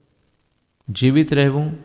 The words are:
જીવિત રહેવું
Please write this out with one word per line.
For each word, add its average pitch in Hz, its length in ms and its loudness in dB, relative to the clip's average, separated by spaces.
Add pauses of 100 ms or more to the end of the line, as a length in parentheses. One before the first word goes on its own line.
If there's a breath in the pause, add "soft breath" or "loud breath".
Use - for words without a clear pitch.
(880)
જીવિત 135 440 0
રહેવું 143 520 0